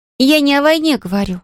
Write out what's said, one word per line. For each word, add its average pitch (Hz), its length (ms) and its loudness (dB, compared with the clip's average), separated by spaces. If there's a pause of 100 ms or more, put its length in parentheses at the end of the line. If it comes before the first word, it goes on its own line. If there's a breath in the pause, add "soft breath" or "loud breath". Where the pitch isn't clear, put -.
(200)
"Я 294 200 4
не 285 160 2
о 285 60 2
войне 311 360 0
говорю", 190 460 -6